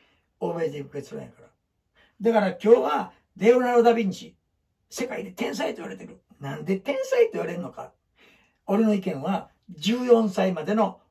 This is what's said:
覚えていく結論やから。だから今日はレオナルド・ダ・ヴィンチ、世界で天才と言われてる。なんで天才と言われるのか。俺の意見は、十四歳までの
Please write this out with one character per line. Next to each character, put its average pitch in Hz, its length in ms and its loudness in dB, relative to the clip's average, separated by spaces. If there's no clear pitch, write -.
覚 170 220 -4
え 156 80 -2
て 147 80 -10
い 139 60 -10
く 135 60 -20
結 139 240 -12
論 131 100 -12
や 127 60 -20
か - 120 -20
ら。 - 60 -20
だ 226 120 0
か 220 80 2
ら 190 100 2
今 - 80 -8
日 208 100 0
は - 300 -2
レ 220 180 6
オ 254 60 4
ナ 247 120 0
ル 233 100 6
ド・ 233 80 6
ダ・ 226 60 4
ヴ 226 80 0
ィ 190 40 -2
ン - 40 -2
チ、 - 240 -18
世 247 160 -8
界 247 180 -10
で 185 80 -14
天 - 240 -6
才 - 140 -4
と - 60 -10
言 - 100 -12
わ 190 40 -12
れ 190 60 -14
て - 100 -18
る。 - 140 -20
な 139 180 -10
ん - 80 -12
で 190 140 -2
天 277 240 -4
才 480 240 2
と - 60 -4
言 - 80 -6
わ 269 60 -6
れ 180 80 -8
る 175 80 -8
の - 100 -12
か。 - 200 -16
俺 208 180 2
の 214 100 4
意 190 60 -2
見 147 220 -6
は、 185 260 -6
十 196 340 -2
四 226 260 6
歳 185 220 0
ま 160 120 -6
で 208 100 -2
の 214 260 0